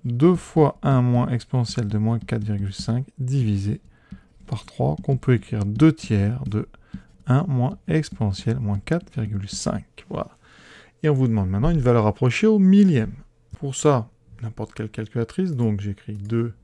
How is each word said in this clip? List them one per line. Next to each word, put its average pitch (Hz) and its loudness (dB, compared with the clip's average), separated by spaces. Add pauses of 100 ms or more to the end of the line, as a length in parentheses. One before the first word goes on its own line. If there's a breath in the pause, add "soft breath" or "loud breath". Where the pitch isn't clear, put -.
deux 131 4
fois - 0
un 131 4
moins 123 2
exponentielle 120 -2
de 107 -2
moins 110 0
quatre 110 -4
virgule 101 -4
cinq 123 -4 (120)
divisé 113 -2 (640 loud breath)
par - -10
trois, 139 -4
qu'on 135 0
peut - 0
écrire 107 -2
deux 135 4
tiers 110 -2
de 107 -4 (580 loud breath)
un 135 2
moins 131 -2
exponentielle 127 -2
moins 104 -2
quatre - -4
virgule 104 -6
cinq. - -6 (240)
Voilà. - -8 (720 loud breath)
Et 156 2
on 147 4
vous 131 2
demande 104 0
maintenant 110 0
une 156 0
valeur 117 4
approchée 120 0
au 214 6
millième. 185 6 (440)
Pour 139 -8
ça, 131 2 (340)
n'importe 110 -10
quelle 110 -8
calculatrice, 123 -4
donc 107 0
j'écris 104 -8
deux 113 -4 (100)